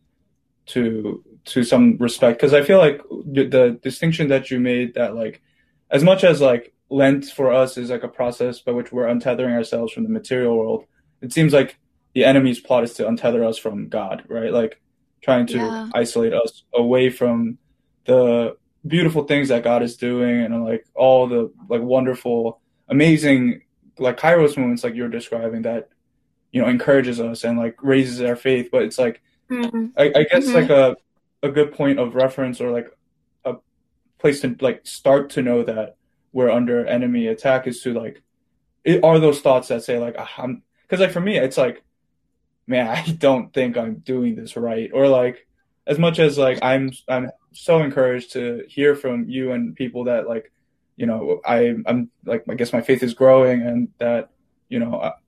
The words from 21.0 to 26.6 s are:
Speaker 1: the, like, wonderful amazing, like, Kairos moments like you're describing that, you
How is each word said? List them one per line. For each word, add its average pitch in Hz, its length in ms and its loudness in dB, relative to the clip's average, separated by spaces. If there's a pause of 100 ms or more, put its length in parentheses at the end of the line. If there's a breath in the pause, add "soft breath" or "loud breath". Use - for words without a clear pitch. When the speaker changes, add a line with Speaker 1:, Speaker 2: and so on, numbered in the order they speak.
Speaker 1:
the, 120 220 -2 (180)
like, 117 140 -2
wonderful 123 800 -2 (280)
amazing, 143 720 2 (360)
like, 123 200 -2
Kairos 160 380 4
moments 123 280 -2
like 117 100 -6
you're 120 140 -6
describing 113 540 -8
that, 113 260 -6 (640)
you 127 80 -2